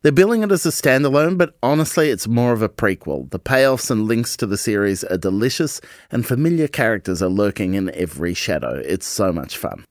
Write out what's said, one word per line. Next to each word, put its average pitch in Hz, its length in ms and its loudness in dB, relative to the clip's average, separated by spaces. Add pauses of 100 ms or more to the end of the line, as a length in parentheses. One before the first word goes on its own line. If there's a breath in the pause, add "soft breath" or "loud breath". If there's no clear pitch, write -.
They're 147 100 4
billing 214 320 4
it 202 80 2
as 175 120 0
a 170 60 2
standalone, 143 680 2
but 175 240 0
honestly, 156 480 2
it's 110 200 -2
more 120 240 2
of 110 100 0
a 110 60 0
prequel. 76 600 -4
The 92 120 -8
payoffs 135 500 2
and 110 160 0
links 117 300 0
to 120 100 -2
the 98 100 -2
series 101 460 0
are 92 160 -2
delicious, 107 640 -2 (300 loud breath)
and 120 140 -2
familiar 156 440 0
characters 101 520 -2
are 92 80 2
lurking 98 460 0
in 95 200 -2
every 85 380 -4
shadow. 69 540 -4
It's 90 200 -4
so 95 260 0
much 76 240 -6
fun. - 340 -10